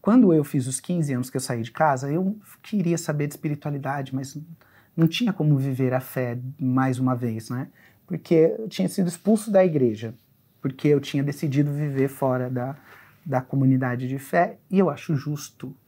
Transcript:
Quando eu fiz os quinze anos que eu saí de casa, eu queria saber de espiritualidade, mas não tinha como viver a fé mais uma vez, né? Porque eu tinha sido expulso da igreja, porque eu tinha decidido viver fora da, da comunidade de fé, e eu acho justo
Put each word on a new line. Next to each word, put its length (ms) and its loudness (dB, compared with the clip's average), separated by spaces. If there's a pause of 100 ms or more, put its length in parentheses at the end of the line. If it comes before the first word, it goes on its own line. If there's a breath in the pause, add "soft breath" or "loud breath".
Quando 320 6
eu 100 4
fiz 220 -2
os 140 -6
quinze 340 -2
anos 160 -4
que 80 -8
eu 20 -2
saí 220 -4
de 80 -8
casa, 420 0
eu 240 -2 (260)
queria 360 0
saber 280 -2
de 60 -8
espiritualidade, 800 -6
mas 240 -8 (560 soft breath)
não 140 4
tinha 240 0
como 240 2
viver 380 0
a 60 0
fé 360 -6 (240)
mais 380 2
uma 160 0
vez, 340 -6
né? 200 -8 (380 soft breath)
Porque 520 2
eu 100 -8
tinha 180 -2
sido 220 0
expulso 420 0
da 140 6
igreja, 500 0 (460)
porque 280 -2
eu 120 6
tinha 220 -4
decidido 500 0
viver 360 0
fora 420 -2
da, 260 -4 (480 loud breath)
da 160 0
comunidade 680 2
de 120 -6
fé, 400 0 (120)
e 80 2
eu 120 4
acho 260 -4
justo 580 -8 (140)